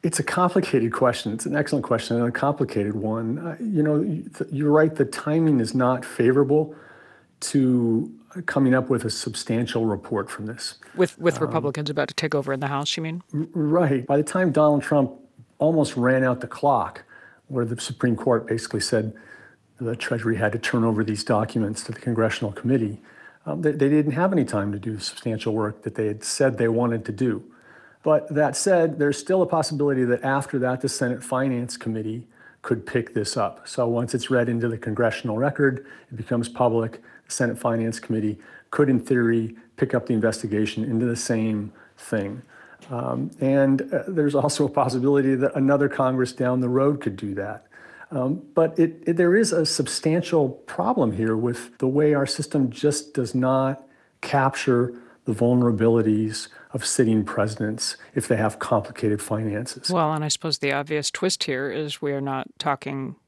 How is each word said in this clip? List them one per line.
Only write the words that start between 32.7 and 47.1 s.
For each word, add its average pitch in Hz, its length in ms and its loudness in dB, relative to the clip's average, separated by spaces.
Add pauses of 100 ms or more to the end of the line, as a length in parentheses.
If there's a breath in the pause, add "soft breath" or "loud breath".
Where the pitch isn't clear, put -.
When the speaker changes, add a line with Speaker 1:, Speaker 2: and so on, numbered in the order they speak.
Speaker 1:
pick - 260 -4
this 107 240 -2
up. 101 320 -2
So 123 180 0
once 117 280 0
it's 120 160 -2
read 120 180 4
into 117 200 0
the 113 100 -4
congressional 110 580 -2
record, 135 500 0 (240 loud breath)
it 120 60 -14
becomes 117 320 -4
public. 113 540 0 (240 loud breath)
The - 60 -12
Senate 117 260 -2
Finance 113 420 -2
Committee 107 380 -2 (320 loud breath)
could, 147 180 4
in 127 100 4
theory, 117 580 2 (200 loud breath)
pick 131 180 0
up 120 120 0
the 123 80 0
investigation 110 720 0
into 117 220 0
the 117 100 -2
same 110 560 -2 (240 loud breath)
thing. 101 460 -6 (480 loud breath)
Um, 123 400 -4 (100)
and, 135 520 4
uh, 170 140 -2
there's 147 300 2
also 147 280 2
a 131 60 0
possibility 135 640 2
that 135 200 0
another 139 340 4
Congress 127 440 0
down 127 280 0
the 123 80 0
road 139 320 2
could 98 160 -4